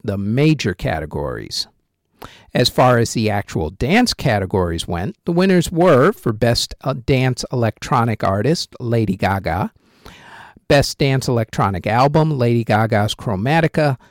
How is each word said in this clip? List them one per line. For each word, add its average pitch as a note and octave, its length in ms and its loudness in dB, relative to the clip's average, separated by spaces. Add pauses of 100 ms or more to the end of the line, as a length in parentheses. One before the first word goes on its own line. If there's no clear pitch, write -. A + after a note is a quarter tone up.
the G2+ 160 -4
major A#2 560 0
categories. D2 880 -6 (880)
As B2 160 2
far B2+ 300 4
as A#2 160 0
the A2 160 0
actual G2 400 -4
dance G3 440 0
categories F#2 720 -2
went, F2 280 -6 (100)
the F3 60 -4
winners F3+ 400 2
were, E3 400 4
for - 220 -4
Best, A#2 480 0
uh, C3+ 120 -4
Dance C3 600 -2
Electronic A#2 720 -2
Artist, G#2+ 560 -2
Lady A#2 360 -2
Gaga. F#2+ 560 -2 (960)
Best C#3+ 300 2
Dance C3+ 300 0
Electronic A2 580 -2
Album, C#3+ 540 2
Lady A#2+ 240 2
Gaga's G#2+ 500 2
Chromatica. C#3 840 0 (140)